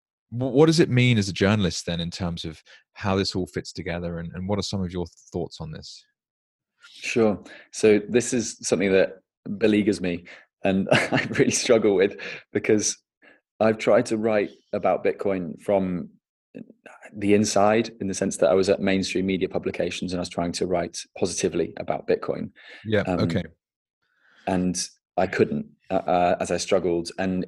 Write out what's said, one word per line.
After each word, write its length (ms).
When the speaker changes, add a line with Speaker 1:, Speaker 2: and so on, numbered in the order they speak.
Speaker 1:
wh-, 240
what 120
does 140
it 80
mean 300
as 100
a 60
journalist 500
then 160
in 100
terms 360
of 160
how 220
this 200
all 100
fits 240
together 480
and, 140
and 160
what 100
are 40
some 200
of 100
your 120
thoughts 300
on 120
this? 300
Speaker 2:
Sure. 360
So 380
this 240
is 240
something 260
that 260
beleaguers 540
me 240
and 260
<laughs> 40
I 400
really 180
struggle 460
with 200
because 420
I've 180
tried 280
to 100
write 340
about 320
Bitcoin 580
from 460
the 180
inside 560
in 80
the 60
sense 240
that 120
I 40
was 140
at 120
mainstream 460
media 220
publications 640
and 60
I 40
was 60
trying 240
to 140
write 320
positively 640
about 300
Bitcoin. 420
Speaker 1:
Yeah, 180
Speaker 2:
Um, 180
Speaker 1:
okay. 240
Speaker 2:
and 280
I 120
couldn't, 380
uh, 40
uh, 460
as 100
I 60
struggled, 640
and 300